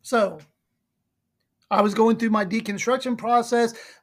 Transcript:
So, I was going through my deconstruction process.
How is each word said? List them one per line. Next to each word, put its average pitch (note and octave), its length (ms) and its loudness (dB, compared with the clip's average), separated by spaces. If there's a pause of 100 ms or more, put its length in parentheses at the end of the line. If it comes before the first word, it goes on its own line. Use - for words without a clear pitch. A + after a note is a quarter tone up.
So, G3 360 0 (1300)
I G3+ 100 2
was G#3 120 2
going A3+ 240 4
through A3+ 120 -2
my G#3 140 2
deconstruction A3+ 760 -4
process. A#3 560 0 (280)